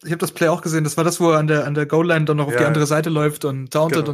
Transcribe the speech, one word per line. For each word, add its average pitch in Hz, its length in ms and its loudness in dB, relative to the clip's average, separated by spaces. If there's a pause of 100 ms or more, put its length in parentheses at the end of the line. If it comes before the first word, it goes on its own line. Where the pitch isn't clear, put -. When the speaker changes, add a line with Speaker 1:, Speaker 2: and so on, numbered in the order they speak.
Speaker 1:
ich 160 80 -8
hab 165 60 -4
das 190 120 -2
Play 170 160 0
auch 165 140 0
gesehen. 160 240 -2
Das 147 100 -4
war 165 80 0
das, 170 160 0
wo 170 120 4
er 156 80 4
an 151 80 0
der, 151 180 0
an 147 80 -4
der 147 120 -2
Goal-Line 160 380 2
dann 151 140 0
noch 143 100 0
auf 151 60 -2
Speaker 2:
Ja, - 60 2
Speaker 1:
die 151 60 4
andere 151 180 2
Speaker 2:
ja. 139 40 0
Speaker 1:
Seite 156 220 -2
läuft 151 340 -2
und 135 300 -6
tauntet 160 320 0
Speaker 2:
Genau. 147 80 -4